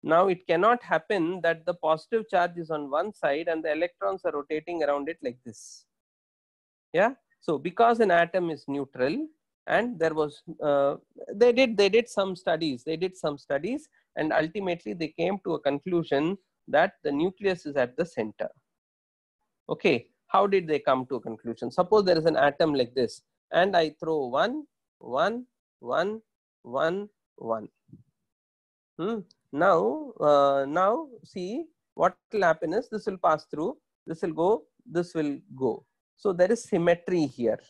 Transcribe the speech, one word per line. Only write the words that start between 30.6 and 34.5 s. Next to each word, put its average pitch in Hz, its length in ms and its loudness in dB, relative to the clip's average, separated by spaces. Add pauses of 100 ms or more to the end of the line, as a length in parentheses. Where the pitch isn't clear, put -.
now 196 400 0 (160)
see 208 440 -8 (280)
what 175 220 2 (160)
will 208 100 0
happen 165 320 2
is 262 140 -2
this 214 180 -8
will 190 120 -6
pass 156 300 0
through, 175 280 -6 (280)
this - 180 -10
will 175 100 -4
go, 180 320 2 (200)